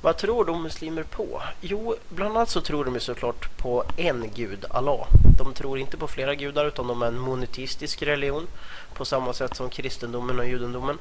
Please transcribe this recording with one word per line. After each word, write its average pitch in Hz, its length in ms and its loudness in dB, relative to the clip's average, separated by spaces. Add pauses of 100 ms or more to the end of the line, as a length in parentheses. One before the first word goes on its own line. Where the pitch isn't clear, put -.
Vad 160 160 0
tror 214 280 -2
de 165 180 -4
muslimer 160 400 -8
på? - 380 -8 (200)
Jo, 214 340 -6 (140)
bland 208 280 -4
annat 226 120 0
så 170 120 0
tror 147 240 -4
de 127 80 -4
ju 120 60 -4
såklart - 580 -6
på 123 260 -2 (140)
en 123 380 -2
gud, 101 340 -8
Allah. 123 380 0 (300)
De 131 160 8
tror 135 260 -2
inte 135 180 -4
på 151 100 -6
flera 143 280 -2
gudar, 143 300 -4
utan 139 220 -4
de 120 140 -2
är 117 60 2
en 117 120 -2
monoteistisk 131 840 -4
religion, 147 460 -2 (460)
på 135 120 -8
samma 127 280 -2
sätt 127 220 -4
som 127 140 -6
kristendomen 123 680 -4
och 120 80 4
judendomen. 127 540 -2